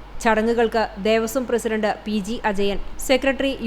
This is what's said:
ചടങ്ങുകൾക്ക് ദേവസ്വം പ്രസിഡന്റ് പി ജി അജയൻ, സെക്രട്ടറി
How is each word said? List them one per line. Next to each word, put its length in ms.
ചടങ്ങുകൾക്ക് 600
ദേവസ്വം 420
പ്രസിഡന്റ് 420
പി 120
ജി 80
അജയൻ, 280
സെക്രട്ടറി 460